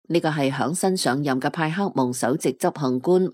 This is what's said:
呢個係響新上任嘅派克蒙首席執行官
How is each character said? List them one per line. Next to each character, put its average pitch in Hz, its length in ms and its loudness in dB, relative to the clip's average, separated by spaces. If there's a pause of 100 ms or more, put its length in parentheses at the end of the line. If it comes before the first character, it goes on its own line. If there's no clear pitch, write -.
(100)
呢 165 100 2
個 160 100 0
係 143 200 0
響 139 240 -2
新 185 220 0
上 143 260 0
任 131 160 0
嘅 143 120 -2
派 156 200 -2
克 190 240 -2
蒙 127 180 0
首 120 220 0
席 160 200 0
執 175 240 -2
行 127 200 0
官 180 360 2